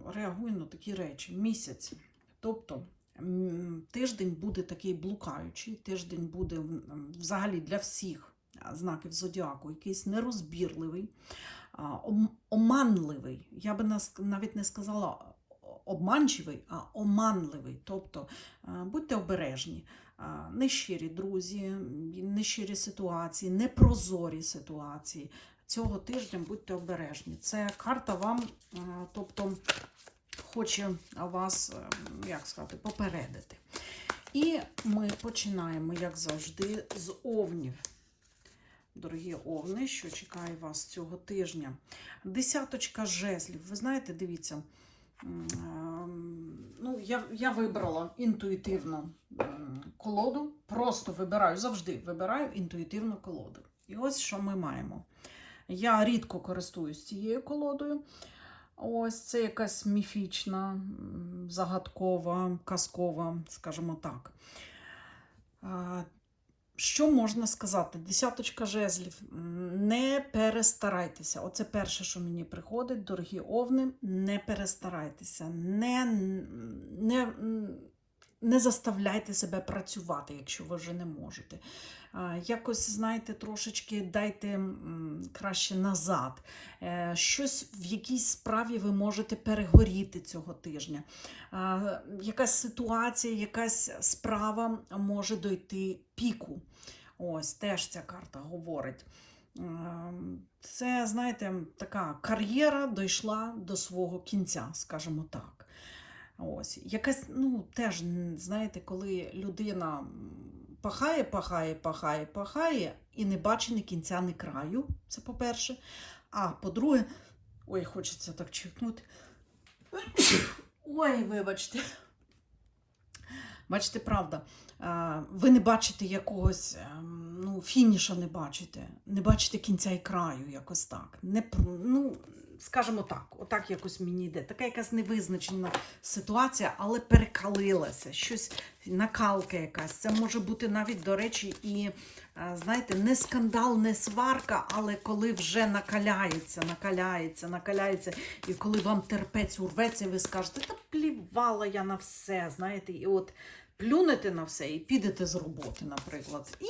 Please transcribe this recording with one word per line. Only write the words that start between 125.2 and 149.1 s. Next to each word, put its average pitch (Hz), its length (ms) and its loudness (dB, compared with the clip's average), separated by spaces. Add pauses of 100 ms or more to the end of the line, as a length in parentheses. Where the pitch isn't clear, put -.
ви 190 200 8
не 247 100 12
бачите 220 440 6
якогось, 190 680 2
е, - 140 -10 (560)
ну, 190 180 -2
фініша 214 520 8
не 175 120 0
бачите, 156 640 -8 (180)
не 196 140 0
бачите 214 380 8
кінця 190 320 2
і 180 80 2
краю, 160 500 -2
якось 139 360 -4
так. - 380 -10
Не 202 200 2
пр-, 180 420 4
ну, 262 320 4 (420)
скажімо 226 440 0
так, - 240 -8 (120)
отак 202 320 -4
якось 185 300 -6
мені 180 260 -2
йде. 160 160 -6
Така 208 220 -6
якась 233 280 -2
невизначена 185 800 0 (320)
ситуація, 214 760 2
але 220 220 0
перекалилася, 196 1120 6
щось, - 400 -2 (340)
накалка 196 720 2
якась. 156 360 -4
Це - 180 0
може 220 300 2
бути 220 280 -2
навіть, 208 340 0
до 196 140 4
речі, 208 460 -2
і, 202 280 0 (460)
е, 175 260 -6
знаєте, 226 320 0
не 220 220 8
скандал, 233 640 8
не 220 160 8
сварка, 226 760 4
але 208 260 2
коли 214 360 2
вже 180 340 4
накаляється, 196 1040 2
накаляється, 180 800 -2
накаляється, 190 640 0 (360)
і 185 60 -2
коли 214 260 2
вам 196 220 2
терпець 202 580 -2